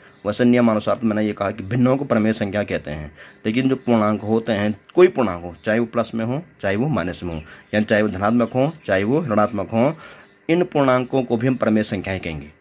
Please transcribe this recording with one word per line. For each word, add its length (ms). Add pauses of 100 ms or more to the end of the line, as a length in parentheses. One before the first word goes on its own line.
(260)
वैसे 200
नियमानुसार 500
तो 120
मैंने 180
ये 80
कहा 180
कि 120
भिन्नों 340
को 80
प्रमेय 280
संख्या 300
कहते 280
हैं, 200 (340)
लेकिन 240
जो 60
पूर्णांक 460
होते 300
हैं, 240 (200)
कोई 120
पूर्णांक 360
हो, 120 (100)
चाहे 140
वो 60
प्लस 300
में 100
हो, 180 (180)
चाहे 140
वो 120
माइनस 360
में 120
हो, 60 (320)
यानी 120
चाहे 160
वो 80
धनात्मक 440
हो, 200 (120)
चाहे 180
वो 220
ऋणात्मक 440
हो, 280 (520)
इन 140
पूर्णांकों 600
को 140
भी 100
हम 80
प्रमेय 280
संख्याएं 360
कहेंगे। 420